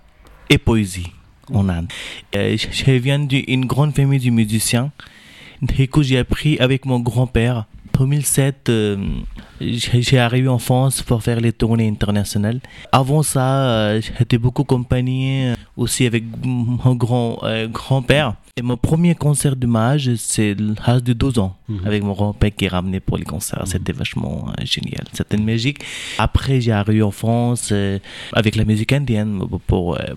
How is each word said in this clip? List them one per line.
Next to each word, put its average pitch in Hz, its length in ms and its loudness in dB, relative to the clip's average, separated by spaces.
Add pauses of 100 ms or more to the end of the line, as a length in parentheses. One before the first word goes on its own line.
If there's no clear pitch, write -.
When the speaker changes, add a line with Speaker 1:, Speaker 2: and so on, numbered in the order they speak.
(520)
Speaker 1:
et 143 80 6
poésie 95 480 0 (440)
en 98 180 4
Inde. 85 180 -2 (480)
Euh, 101 200 0
je, - 160 -4
je - 200 2
viens 135 260 2
d'une 131 480 0
grande 135 300 2
famille 139 240 4
de 123 100 0
musiciens. 117 600 2 (720)
Du 135 240 0
coup, 151 160 2
j'ai 127 160 2
appris 147 400 0
avec 131 260 2
mon 127 140 0
grand-père. 120 680 0 (320)
En 131 80 4
deux 135 60 2
mille 147 140 0
sept, 139 440 0
euh, 107 260 2 (640)
j'ai, 120 420 0
j'ai 127 180 4
arrivé 127 280 2
en 127 100 2
France 131 440 0
pour 117 200 0
faire 117 200 0
les 117 100 2
tournées 113 380 0
internationales. 104 720 -2 (320)
Avant 135 300 4
ça, 131 480 2
euh, 110 300 2 (160)
j'étais 123 200 2
beaucoup 117 240 0
accompagné, 131 880 0
euh, 117 60 0 (200)
aussi 123 300 0
avec 113 180 0 (180)
mon 123 540 0
grand, 120 480 0
euh, 110 240 -2
grand-père. 127 680 0 (200)
Et 127 60 -6
mon 123 160 -2
premier 165 380 2
concert 147 420 0
de 123 100 -2
mariage, 123 480 2
c'est 107 400 0 (300)
l'âge 123 180 4
de 123 80 0
douze 123 280 0
ans, 95 180 0 (100)
Speaker 2:
Mhm. 104 180 -4
Speaker 1:
avec 104 180 0
mon 101 100 0
grand-père 104 420 0
qui 95 140 0
ramenait 92 320 -2
pour - 160 -2
les 85 80 -6
concerts. - 360 -6
Speaker 2:
Mhm. - 40 -6
Speaker 1:
C'était 92 280 -4
vachement, - 540 -6
euh, - 180 -8
génial. - 460 -6
C'était - 240 -4
une 107 100 2
magique. 117 340 -2 (380)
Après, 127 440 2
j'ai 117 100 2
arrivé 107 300 2
en 104 100 2
France, 117 640 -2
euh, 98 260 0 (320)
avec 110 240 2
la 110 80 2
musique 107 300 2
indienne 107 480 0 (260)
pour, 87 280 0
euh, 58 80 -6 (140)